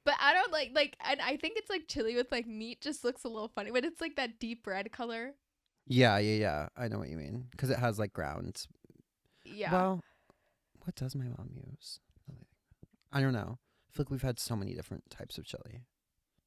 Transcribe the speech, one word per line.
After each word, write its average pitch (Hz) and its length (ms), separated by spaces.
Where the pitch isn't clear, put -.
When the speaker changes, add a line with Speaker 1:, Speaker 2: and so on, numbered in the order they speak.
Speaker 1:
But 285 160
I 285 140
don't 370 180
like, 294 240
like, 294 280
and 277 180
I 269 160
think 330 200
it's, 427 120
like, 370 180
chili 233 280
with, 247 160
like, 233 140
meat 226 360
just 180 220
looks 240 200
a 233 60
little 220 180
funny. 208 240
When 247 140
it's, 330 160
like, 330 160
that 240 220
deep 226 280
red 202 240
color. 233 400
Speaker 2:
Yeah, 123 320
yeah, 107 160
yeah. 82 320
I 123 100
know 107 120
what 80 100
you 80 80
mean. 110 300
'Cause 131 140
it - 80
has, 117 180
like, 107 160
ground. 87 540
Speaker 1:
Yeah. 196 280
Speaker 2:
Well, 185 320
what 180 120
does 131 200
my 131 100
mom - 300
use? - 440
I 139 100
don't 135 120
know. 120 240
I - 60
feel 147 100
like - 60
we've 131 100
had 127 180
so - 160
many 98 200
different - 340
types - 300
of 78 60
chili. - 360